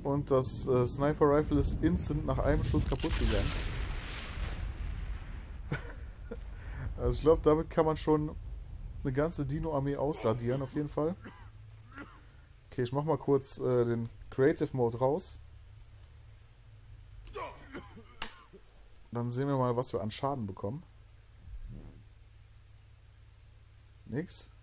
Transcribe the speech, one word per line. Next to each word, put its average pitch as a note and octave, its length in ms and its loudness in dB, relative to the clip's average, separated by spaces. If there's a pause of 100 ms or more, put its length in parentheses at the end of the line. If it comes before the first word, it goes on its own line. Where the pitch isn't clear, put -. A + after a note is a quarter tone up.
Und C#3+ 260 0
das, C3 380 4
äh, B2+ 180 6
Sniper D3 400 4
Rifle D3 320 6
ist - 240 2
instant D#3+ 420 2
nach C3 140 0
einem C#3+ 240 4
Schuss - 260 2
kaputt D3+ 300 0
gegangen. A2 340 4 (2250)
<laughs> - 680 -8 (640)
Also B2 180 2
ich - 40 -4
glaub, D#3+ 220 6
damit D#3 260 6
kann E3 160 4
man D#3 100 2
schon D3+ 380 2 (680)
eine C#3+ 80 0
ganze D3 340 0
Dino-Armee C#3+ 500 -2
ausradieren, B2 640 0
auf C3 120 -6
jeden D3 140 -2
Fall. D#3 260 0 (1600)
Okay, - 120 -2
ich A#2 100 0
mach C#3+ 120 0
mal D3+ 140 2
kurz, C#3 400 2
äh, B2+ 260 4
den A#2 240 0 (220)
Creative D3 460 4
Mode A#2 220 2
raus. C#3 400 0 (3750)
Dann A#2+ 200 -2
sehen C3 180 0
wir C#3 80 2
mal, B2 200 2
was B2 160 -2
wir F#2 100 -2
an G#2+ 80 -4
Schaden C3+ 360 -2
bekommen. G#2 360 -6 (3250)
Nix. - 460 -6 (120)